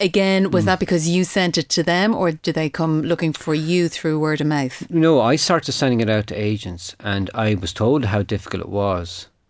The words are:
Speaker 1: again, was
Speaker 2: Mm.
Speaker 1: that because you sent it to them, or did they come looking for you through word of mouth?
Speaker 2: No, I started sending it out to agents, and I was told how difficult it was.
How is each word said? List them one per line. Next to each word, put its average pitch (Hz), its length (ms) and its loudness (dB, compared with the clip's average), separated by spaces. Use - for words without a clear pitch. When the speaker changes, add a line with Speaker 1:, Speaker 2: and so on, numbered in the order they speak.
Speaker 1:
again, 190 500 2
was 214 140 2
Speaker 2:
Mm. - 20 0
Speaker 1:
that 185 140 2
because 170 280 0
you 180 160 2
sent 180 320 0
it 160 140 -2
to - 120 0
them, 180 320 2
or 175 180 0
did 160 220 -4
they 156 140 0
come 156 340 0
looking 160 300 0
for 156 220 -4
you 170 340 0
through 156 300 -2
word 151 220 0
of 151 60 0
mouth? 143 440 -2
Speaker 2:
No, 165 300 4
I 120 160 4
started 156 360 0
sending 123 280 2
it 110 100 2
out 107 180 0
to - 60 -10
agents, 104 680 -6
and 98 340 -4
I 107 200 0
was 92 180 -4
told 123 340 2
how 104 160 0
difficult 98 400 -6
it - 60 -8
was. 98 600 -4